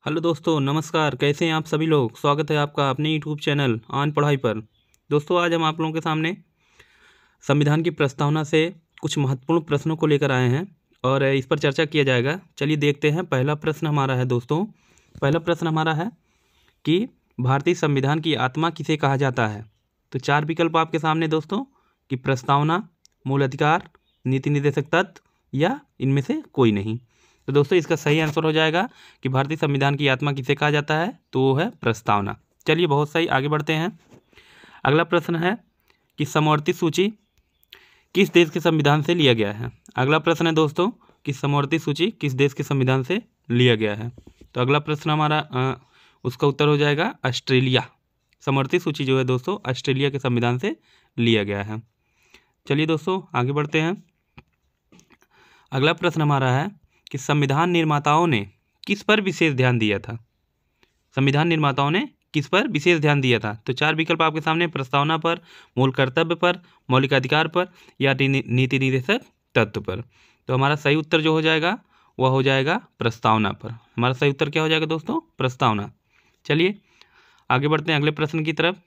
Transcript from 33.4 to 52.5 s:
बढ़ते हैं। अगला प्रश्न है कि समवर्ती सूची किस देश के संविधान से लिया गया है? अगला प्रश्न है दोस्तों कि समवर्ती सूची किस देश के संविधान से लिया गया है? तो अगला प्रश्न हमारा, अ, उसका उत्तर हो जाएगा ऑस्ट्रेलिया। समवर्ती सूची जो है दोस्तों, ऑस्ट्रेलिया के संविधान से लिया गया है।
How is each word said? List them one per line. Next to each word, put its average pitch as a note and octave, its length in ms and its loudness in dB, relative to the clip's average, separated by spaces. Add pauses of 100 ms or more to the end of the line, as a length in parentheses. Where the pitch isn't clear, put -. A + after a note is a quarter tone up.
बढ़ते D3+ 240 -2
हैं। E3 260 -2 (880)
अगला D3 200 4
प्रश्न E3+ 320 0
है F3+ 280 -2 (540)
कि D3 60 -2
समवर्ती D3+ 480 0
सूची F3+ 400 0 (1040)
किस F3+ 180 2
देश E3+ 180 6
के F3+ 100 -4
संविधान D3+ 420 2
से E3+ 120 0
लिया C#3+ 200 4
गया G#2 180 0
है? A2+ 200 -10 (240)
अगला C3+ 220 2
प्रश्न E3 280 0
है E3 60 2
दोस्तों D#3 380 2 (340)
कि C#3+ 80 -6
समवर्ती C#3+ 460 -2
सूची D#3+ 320 -2
किस D3 220 -4
देश C#3 200 2
के - 100 -8
संविधान C3 400 0
से F#3 200 -4 (280)
लिया B2 240 4
गया G#2+ 200 -2
है? G#2+ 180 -8 (420)
तो B2+ 60 -4
अगला C3+ 180 2
प्रश्न D3+ 320 -4
हमारा, D3+ 420 -2
अ, C3 260 -4 (460)
उसका B2+ 220 -2
उत्तर C#3+ 220 2
हो D3 80 4
जाएगा D3 400 0 (100)
ऑस्ट्रेलिया। B2+ 600 0 (540)
समवर्ती C3+ 380 0
सूची D3+ 260 -4
जो C3 140 2
है C3 60 0
दोस्तों, B2+ 460 -4
ऑस्ट्रेलिया C3+ 400 -2
के C#3 80 -6
संविधान A#2+ 400 0
से G#3 180 -4 (420)
लिया A2+ 260 2
गया G2+ 180 -4
है। A2 200 -10 (840)